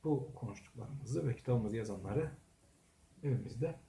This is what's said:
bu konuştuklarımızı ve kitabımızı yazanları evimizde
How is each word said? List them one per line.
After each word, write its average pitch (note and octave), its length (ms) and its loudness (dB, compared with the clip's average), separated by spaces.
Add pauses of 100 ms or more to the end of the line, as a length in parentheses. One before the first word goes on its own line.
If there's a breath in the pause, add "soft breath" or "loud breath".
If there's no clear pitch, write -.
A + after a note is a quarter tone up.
bu D3 320 2
konuştuklarımızı A#2+ 920 -4
ve A#2 80 2
kitabımızı A2+ 420 2
yazanları G#2 540 0 (920)
evimizde A#2+ 640 0